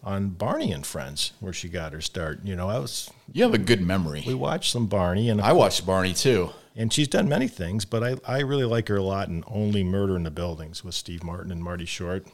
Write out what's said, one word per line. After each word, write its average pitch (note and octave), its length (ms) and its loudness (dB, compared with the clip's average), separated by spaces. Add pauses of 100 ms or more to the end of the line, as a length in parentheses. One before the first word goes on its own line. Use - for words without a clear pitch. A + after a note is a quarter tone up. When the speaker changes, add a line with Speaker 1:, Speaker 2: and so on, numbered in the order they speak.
Speaker 1:
on G2 260 0
Barney B2 420 0
and C#2+ 140 -4
Friends, D2 560 -6
where F#2+ 100 -6
she E2+ 160 -8
got E2 240 -6
her D#2 80 -10
start. D#2+ 460 -6
You F#2+ 100 -4
know, F#2 140 -2
I A#2 100 -2
was - 320 -8 (220)
Speaker 2:
You G#3+ 100 2
have A#3 100 4
a B2 40 2
good G2 240 4
memory. E2+ 440 0
Speaker 1:
we C3 80 -2
watched C#3+ 380 -2
some A#2+ 140 0
Barney, G2 440 2
and G#2 120 4
Speaker 2:
I B2+ 100 6
watched G#2 340 6
Barney, F#2 280 2
too. F#2+ 380 4 (260)
Speaker 1:
and A2+ 160 0
she's D3 160 2
done - 180 2
many G#3+ 220 2
things, F#2+ 340 -4
but A2+ 200 -2
I, B2+ 120 -2 (100)
I B2+ 140 -2
really C#3 240 0
like A2+ 240 2
her G#2 80 2
a G2 80 2
lot G2 240 0
in E2 200 -4
Only G#2 360 2
Murder F#2+ 320 2
in E2+ 80 0
the D#2+ 80 -2
Buildings E2 500 -6
with F2 140 -10
Steve E2+ 300 -8
Martin E2+ 260 -8
and E2+ 100 -6
Marty F2 240 -6
Short. F2+ 480 -6